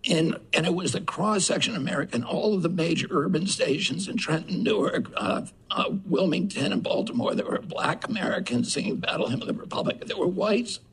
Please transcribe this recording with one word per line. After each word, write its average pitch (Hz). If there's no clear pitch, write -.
And, 165
and 160
it 175
was 190
the -
cross-section 190
of 190
America -
and 117
all -
of 180
the 170
major 170
urban 170
stations -
in -
Trenton, -
Newark, -
uh, -
uh, -
Wilmington, 175
and 120
Baltimore. -
There -
were -
black -
Americans -
singing -
Battle -
Hymn -
of -
the -
Republic. -
There -
were 180
whites 214